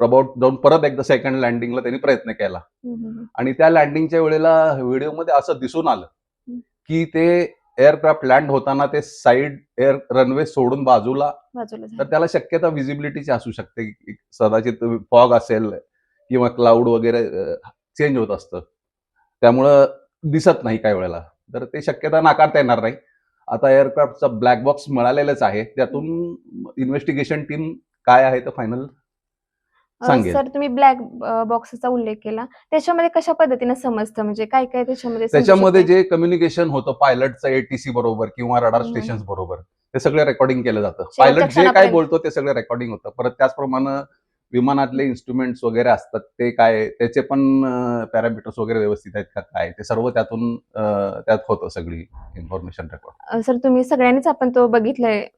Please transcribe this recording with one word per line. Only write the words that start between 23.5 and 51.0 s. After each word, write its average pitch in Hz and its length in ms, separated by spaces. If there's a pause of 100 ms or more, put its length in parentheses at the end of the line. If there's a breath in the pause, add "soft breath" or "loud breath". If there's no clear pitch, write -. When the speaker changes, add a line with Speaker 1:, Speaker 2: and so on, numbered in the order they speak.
Speaker 1:
एअरक्राफ्टचा 139 560
ब्लॅक 120 360
बॉक्स 143 260
मिळालेलाच 135 540
आहे, 104 200
त्यातून 165 720 (420)
इन्व्हेस्टिगेशन 143 680
टीम 156 340 (280)
काय 127 180
आहे 131 160
ते 127 180
फायनल 123 280 (1160)
Speaker 2:
अ, 240 40
Speaker 1:
सांगेल. 220 280
Speaker 2:
सर, 277 140
तुम्ही 285 200
ब्लॅक, 262 300 (260)
अ, 226 200
बॉक्सचा 233 440
उल्लेख 233 360
केला, 220 220 (260 soft breath)
त्याच्यामध्ये 339 380
कशा 330 240
पद्धतीने 254 420
समजतं, 220 480
म्हणजे 208 220
काय 262 200
काय 247 180
त्याच्यामध्ये 233 440
समजू - 40
Speaker 1:
त्याच्यामध्ये 190 500
Speaker 2:
शकतं? 175 120
Speaker 1:
जे 185 100
कम्युनिकेशन 170 640
होतं 139 220
पायलटचं 131 560
एटीसी 131 440
बरोबर 113 360
किंवा 120 320
रडार 117 220
Speaker 2:
हम्म. 117 120
Speaker 1:
स्टेशन्स 113 300
बरोबर, 92 380
ते - 380
सगळं 147 240
रेकॉर्डिंग 131 400
केलं 107 180
जातं. 101 160
Speaker 2:
शेवटच्या - 280
Speaker 1:
पायलट 139 120
जे 170 40
काय - 60
Speaker 2:
क्षणापर्यंत. 196 440
Speaker 1:
बोलतो 165 260
ते 160 140
सगळं 139 220
रेकॉर्डिंग 120 380
होतं. 107 180
परत 123 220
त्याचप्रमाणे 135 840 (360)
विमानातले 135 500
इन्स्ट्रुमेंट्स 127 600
वगैरे 120 260
असतात 110 300
ते - 320
काय, 113 380
त्याचे 120 320
पण, 135 440
अ, 123 400
पॅरामीटर्स 113 540
वगैरे 113 200
व्यवस्थित 104 360
आहेत 101 100 (100)
का 101 60
काय, - 300
ते - 120
सर्व 117 260
त्यातून, 117 460 (200)
अ, 107 60 (380)